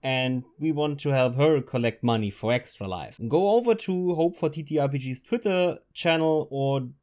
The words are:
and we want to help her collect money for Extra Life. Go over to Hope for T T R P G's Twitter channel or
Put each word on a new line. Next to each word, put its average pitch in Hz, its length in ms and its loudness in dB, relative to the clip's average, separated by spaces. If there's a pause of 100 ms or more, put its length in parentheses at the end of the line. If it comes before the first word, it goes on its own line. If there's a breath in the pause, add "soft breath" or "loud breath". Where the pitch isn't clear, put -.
and 127 400 0 (140)
we 156 140 -2
want 147 280 -2
to 143 120 -2
help 127 240 2
her 147 260 4
collect 117 420 -2
money 110 280 2
for 110 200 -2
Extra 120 360 -4
Life. 87 400 -10
Go 185 240 2
over 233 240 2
to 180 400 -2
Hope 165 200 0
for 160 140 -2
T 156 140 -8
T 151 160 -2
R 139 100 2
P 139 80 -2
G's 131 240 -6
Twitter 185 560 0 (160)
channel 160 560 2
or 139 400 -2 (140)